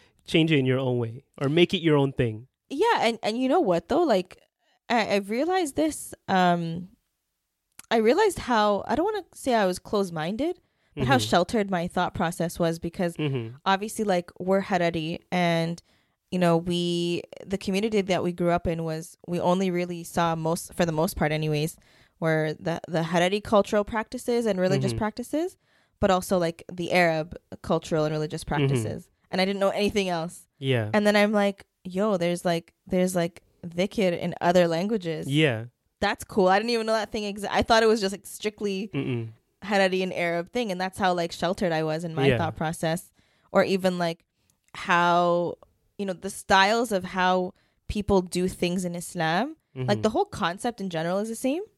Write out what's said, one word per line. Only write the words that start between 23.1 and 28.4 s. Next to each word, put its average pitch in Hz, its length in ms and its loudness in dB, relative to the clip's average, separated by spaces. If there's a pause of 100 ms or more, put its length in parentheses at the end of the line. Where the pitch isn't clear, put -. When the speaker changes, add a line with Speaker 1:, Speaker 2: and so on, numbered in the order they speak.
Speaker 2:
cultural 208 420 2
practices 233 640 -4
and 196 140 0
religious 185 320 2
Speaker 1:
Mm-hmm. 113 80 -4
Speaker 2:
practices, 247 580 -4 (420)
but 202 120 4
also, 185 260 2
like, 170 340 -2
the 175 200 -6
Arab 165 440 2 (260)
cultural 160 440 0
and 156 80 -2
religious 151 300 -4